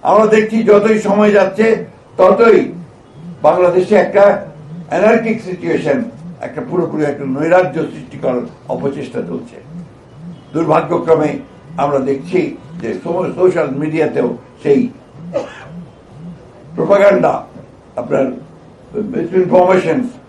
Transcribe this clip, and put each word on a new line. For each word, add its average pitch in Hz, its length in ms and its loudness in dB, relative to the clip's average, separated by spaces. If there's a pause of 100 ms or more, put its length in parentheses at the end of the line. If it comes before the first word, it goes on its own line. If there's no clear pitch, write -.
আমরা 202 240 4
দেখছি 220 360 2
যতই 208 360 4
সময় 208 320 2
যাচ্ছে, 202 540 2 (320)
ততই - 560 4 (680)
বাংলাদেশে 180 520 2
একটা 196 520 4 (420)
অ্যানার্কিক 220 540 0
সিচুয়েশন, 156 640 -2 (360)
একটা 135 300 -10
পুরোপুরি 156 340 -2
একটা 139 200 -4
নৈরাজ্য 156 580 0
সৃষ্টি 143 360 -12
করার 123 220 -4 (280)
অপচেষ্টা 131 540 -6
চলছে। - 340 -12 (960)
দুর্ভাগ্যক্রমে 156 840 0 (380)
আমরা 143 220 0
দেখছি 143 580 -2 (240)
যে 113 140 -6 (100)
সো-, 165 300 -4
সোশ্যাল 170 360 2
মিডিয়াতেও 147 680 -2 (260)
সেই 139 260 2 (1900)
প্রোপাগান্ডা, 196 720 2 (500)
আপনার - 300 -2 (680)
মিসইনফরমেশন 175 1040 0 (280)